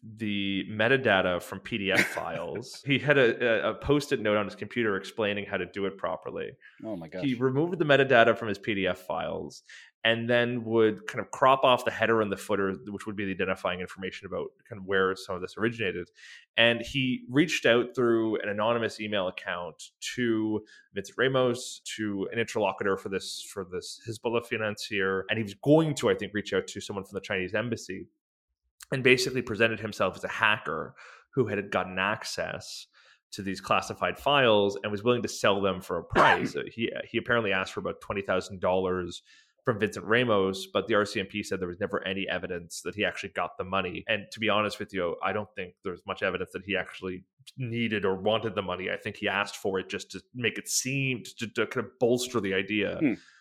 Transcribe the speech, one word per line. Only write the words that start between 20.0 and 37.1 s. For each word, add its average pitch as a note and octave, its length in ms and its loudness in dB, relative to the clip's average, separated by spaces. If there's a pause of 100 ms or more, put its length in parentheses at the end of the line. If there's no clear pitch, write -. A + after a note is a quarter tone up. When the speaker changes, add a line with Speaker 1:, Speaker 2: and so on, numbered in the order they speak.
Speaker 1:
to A2 440 0 (340)
Vincent G2 240 -8
Ramos, B2+ 600 0 (160)
to G2+ 380 -4
an A2 40 -4
interlocutor G2+ 600 0
for - 100 -8
this, - 420 -6
for F#2+ 220 -8
this - 340 -10
Hezbollah A2+ 400 -4
financier. G2+ 840 -2
And A2 80 0
he A2+ 60 0
was G2+ 100 -8
going D3+ 420 4
to, A#2+ 140 2
I F#2+ 60 6
think, G2 180 -8
reach G#2 180 -4
out F#2+ 160 0
to G2+ 140 -10
someone G2 240 -8
from G2 100 -12
the F#2 60 -8
Chinese F#2 320 -4
embassy G#2+ 540 -6 (840)
and C3 140 0
basically B2+ 360 4
presented A2+ 380 2
himself G#2 380 -2
as - 80 -10
a - 20 -4
hacker D#2+ 680 0 (380)
who B2 140 2
had G2+ 240 -2
gotten F#2 260 0
access - 880 -4 (440)
to - 100 -10
these F#2+ 200 -4
classified F#2+ 580 0
files A2 640 4
and G#2+ 80 -4
was G2+ 100 -4
willing A#2+ 200 2
to A2 80 -2
sell G2+ 320 2
them F#2+ 180 0
for F#2 180 -4
a E2+ 60 -4
price. - 600 2
Speaker 2:
<laughs> - 100 -14
Speaker 1:
He, A2+ 180 -2 (180)
he A#2 80 -2